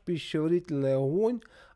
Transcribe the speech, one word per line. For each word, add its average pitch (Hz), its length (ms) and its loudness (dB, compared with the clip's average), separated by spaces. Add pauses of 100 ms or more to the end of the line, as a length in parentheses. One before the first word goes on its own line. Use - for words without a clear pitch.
пищеварительный 156 880 0
огонь, 190 460 0 (340)